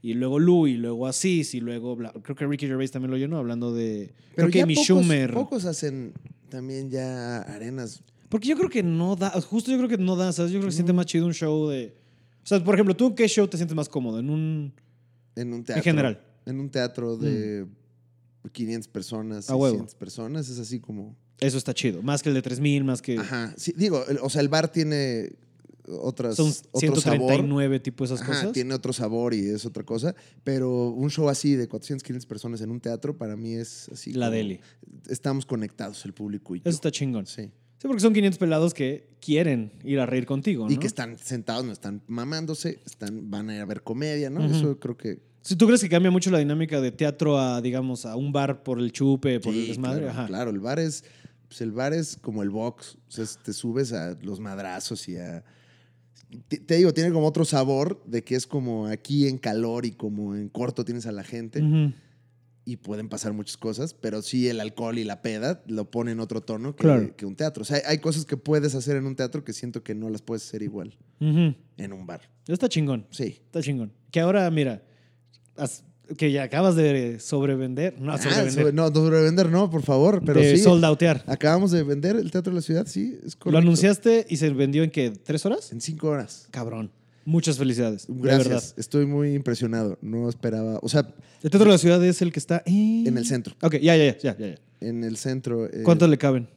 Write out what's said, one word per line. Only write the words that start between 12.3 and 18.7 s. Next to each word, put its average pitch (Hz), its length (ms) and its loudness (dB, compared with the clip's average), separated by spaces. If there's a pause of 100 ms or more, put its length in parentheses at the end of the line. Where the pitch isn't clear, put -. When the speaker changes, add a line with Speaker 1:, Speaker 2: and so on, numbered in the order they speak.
Speaker 1:
o - 40 -20
sea, 190 180 2
por 196 100 4
ejemplo, 190 220 4
¿tú 247 180 2
qué 233 140 4
show 208 180 4
te 180 120 -6
sientes 160 180 -2
más 151 120 -4
cómodo? 117 300 -4
¿En 123 120 -4
un 156 420 -4 (640)
Speaker 2:
En 120 120 -6
un 120 120 -8
Speaker 1:
en 117 40 -14
Speaker 2:
teatro. 127 200 -2
Speaker 1:
general? 143 360 2 (260)
Speaker 2:
En 131 120 -8
un 139 100 -8
teatro 120 480 -4
de 107 500 -4 (760)
Speaker 1:
Mm. - 60 -16
Speaker 2:
quinientas 113 380 -8